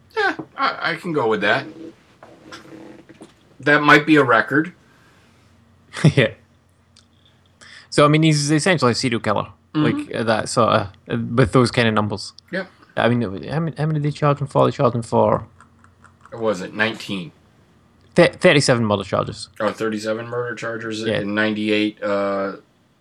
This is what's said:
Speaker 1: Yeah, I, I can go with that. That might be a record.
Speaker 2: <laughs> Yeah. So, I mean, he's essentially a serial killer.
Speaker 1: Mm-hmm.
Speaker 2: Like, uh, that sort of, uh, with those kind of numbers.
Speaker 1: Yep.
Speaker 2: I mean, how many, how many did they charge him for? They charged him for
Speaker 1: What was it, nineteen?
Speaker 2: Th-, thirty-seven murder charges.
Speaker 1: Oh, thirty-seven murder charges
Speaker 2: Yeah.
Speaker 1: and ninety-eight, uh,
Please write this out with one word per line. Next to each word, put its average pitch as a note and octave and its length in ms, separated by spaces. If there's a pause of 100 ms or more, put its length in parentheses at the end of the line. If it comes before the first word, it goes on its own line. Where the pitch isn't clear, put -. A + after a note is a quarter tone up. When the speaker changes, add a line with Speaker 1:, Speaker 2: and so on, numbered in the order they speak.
(160)
Speaker 1:
Yeah, G4 200 (200)
I, C4 360
I - 40
can F3 160
go C3 160
with G#2 140
that. A#2 240 (1900)
That D3 220
might D3+ 240
be D#3 100
a C#3+ 80
record. C3 540
Speaker 2:
<laughs> - 40 (1300)
Yeah. A#2 180 (1600)
So, D3 160
I D3 40
mean, D#3 140
he's D3 280
essentially D3+ 420
a - 20
serial A#2 260
killer. G#2 280 (260)
Speaker 1:
Mm-hmm. D3+ 80
Speaker 2:
Like, G2+ 320
uh, A2+ 100
that A2 260
sort A2+ 200
of, G#2+ 180 (200)
uh, - 80 (180)
with A#2 180
those B2+ 180
kind A#2 180
of G#2+ 60
numbers. G#2 400 (180)
Speaker 1:
Yep. F#3 160 (300)
Speaker 2:
I A2+ 100
mean, A#2+ 140
how G2 380
many, E3 180
how D3 80
many D#3 140
did - 20
they D3 80
charge C#3+ 300
him C#3 60
for? C3+ 200
They B2 60
charged A#2+ 240
him A#2 60
for A2 440 (840)
Speaker 1:
What A#2 100
was G#2 180
it, F2 140
nineteen? G#2 580 (840)
Speaker 2:
Th-, F3 200
thirty-seven C#3+ 500
murder G2+ 200
charges. G#2+ 440 (100)
Speaker 1:
Oh, G#2+ 140
thirty-seven A2 560
murder A#2+ 260
charges A2+ 480
Speaker 2:
Yeah. A2+ 180
Speaker 1:
and G2+ 140
ninety-eight, G#2+ 680
uh, G2 540 (440)